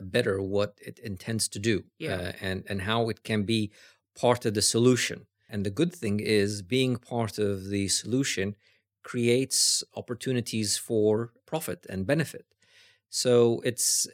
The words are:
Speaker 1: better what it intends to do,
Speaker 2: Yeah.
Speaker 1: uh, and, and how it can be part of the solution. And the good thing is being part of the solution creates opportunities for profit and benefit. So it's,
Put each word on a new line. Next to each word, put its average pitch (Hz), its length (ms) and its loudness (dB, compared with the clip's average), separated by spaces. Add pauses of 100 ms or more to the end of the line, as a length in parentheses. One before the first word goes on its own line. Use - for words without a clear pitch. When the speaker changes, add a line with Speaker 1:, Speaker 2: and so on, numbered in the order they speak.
Speaker 1:
better 98 420 0
what 101 380 -2
it - 180 -14
intends 110 500 -4
to - 100 -8
do, 101 260 0 (140)
Speaker 2:
Yeah. 156 180 -6
Speaker 1:
uh, 90 240 -4
and, 95 280 -6
and 101 140 -4
how 113 260 0
it 107 160 -6
can 107 200 0
be 107 260 0 (440)
part 120 320 2
of 110 80 0
the 104 80 0
solution. - 640 2 (220)
And 101 160 -4
the 104 60 -2
good 160 220 -2
thing 104 280 -2
is 104 420 2
being 127 340 0
part 117 420 -4
of 98 300 -2
the 98 200 0
solution 104 680 -2 (460)
creates 123 840 0 (120)
opportunities 117 840 -4
for 110 540 2 (140)
profit - 420 -6
and 95 180 -4
benefit. 143 400 -2 (640)
So 120 540 4
it's, - 480 0